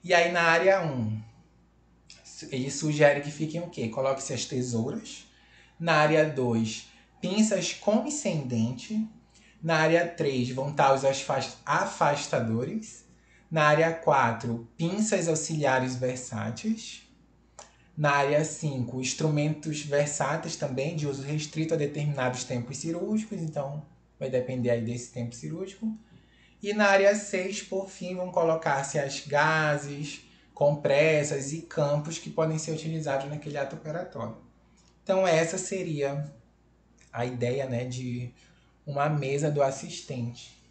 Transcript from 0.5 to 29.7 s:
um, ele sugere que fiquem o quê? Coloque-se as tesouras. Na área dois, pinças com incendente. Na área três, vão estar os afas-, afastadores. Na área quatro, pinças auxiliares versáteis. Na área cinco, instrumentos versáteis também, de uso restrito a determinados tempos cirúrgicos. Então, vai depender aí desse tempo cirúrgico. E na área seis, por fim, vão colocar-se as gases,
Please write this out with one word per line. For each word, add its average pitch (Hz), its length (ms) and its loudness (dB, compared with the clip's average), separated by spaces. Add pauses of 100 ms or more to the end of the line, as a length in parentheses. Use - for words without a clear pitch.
um, 113 360 -2 (1300)
ele 135 180 -2
sugere 147 520 4
que 147 100 -6
fiquem 156 280 -4
o - 120 -8
quê? - 180 -4
Coloque-se 135 440 -2
as 123 120 -4
tesouras. 123 800 -4 (540)
Na 165 160 2
área 151 340 6
dois, 120 580 0 (320)
pinças 196 540 2
com 240 320 2
incendente. 151 1040 -2 (520)
Na 160 160 0
área 165 300 4
três, 131 440 0
vão 135 180 -2
estar 143 240 6
os 131 100 2
afas-, 135 640 0
afastadores. 147 1400 0 (460)
Na 156 140 2
área 156 300 6
quatro, 120 840 0
pinças 185 500 0
auxiliares 135 680 0
versáteis. 127 1080 -6 (960)
Na 151 140 2
área 143 340 4
cinco, 131 560 -4
instrumentos 151 800 -2
versáteis 147 760 -2
também, 139 400 -4
de 151 120 -2
uso 131 160 -4
restrito 151 500 -4
a 160 40 0
determinados 143 680 -2
tempos 123 340 -6
cirúrgicos. 190 640 -4
Então, 147 420 -6 (360)
vai 135 100 -6
depender 123 400 -2
aí 117 120 2
desse 120 300 -6
tempo 117 220 -8
cirúrgico. 190 640 -8 (680)
E 202 100 -2
na 214 140 6
área 196 280 8
seis, 196 460 -4
por 190 280 -6
fim, 180 260 -10
vão 180 160 -6
colocar-se 160 680 2
as 139 300 -4
gases, 147 960 2 (300)